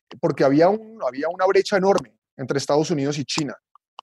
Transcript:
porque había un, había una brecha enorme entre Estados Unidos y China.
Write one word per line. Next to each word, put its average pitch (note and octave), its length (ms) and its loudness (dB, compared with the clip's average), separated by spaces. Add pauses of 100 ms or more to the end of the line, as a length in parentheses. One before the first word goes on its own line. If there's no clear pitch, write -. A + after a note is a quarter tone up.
(220)
porque D#3 240 0
había D3 240 4
un, A3 360 -4
había C3 220 -4
una F#3 180 -2
brecha G3 300 2
enorme F#3+ 400 0 (220)
entre C#3 200 -4
Estados D3+ 320 0
Unidos C#3+ 280 -2
y D3+ 80 -6
China. C#3 280 -6 (500)